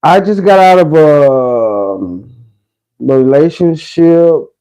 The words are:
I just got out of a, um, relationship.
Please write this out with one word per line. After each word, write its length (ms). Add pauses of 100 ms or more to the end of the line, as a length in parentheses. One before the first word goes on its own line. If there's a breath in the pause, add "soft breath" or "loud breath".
I 180
just 240
got 140
out 200
of 160
a, 380
um, 960 (720)
relationship. 1600